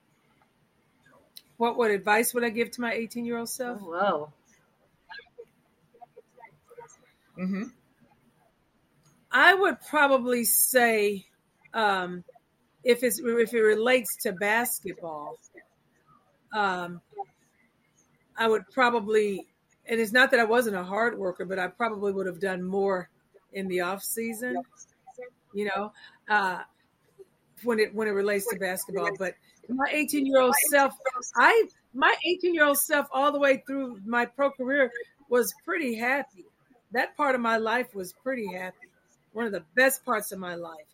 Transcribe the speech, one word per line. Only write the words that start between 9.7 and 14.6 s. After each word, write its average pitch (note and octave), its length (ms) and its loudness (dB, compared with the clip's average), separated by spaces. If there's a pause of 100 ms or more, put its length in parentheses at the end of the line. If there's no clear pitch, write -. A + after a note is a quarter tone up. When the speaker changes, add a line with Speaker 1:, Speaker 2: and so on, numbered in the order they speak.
Speaker 1:
probably B3+ 540 2
say, G#3+ 840 2 (480)
um, F#3 500 -2 (600)
if A#3+ 180 2
it's, B3 180 0
if A#3 320 0
it A#3 100 2
relates A3 560 2
to G#3+ 140 -4
basketball, F3+ 1080 -4 (1120)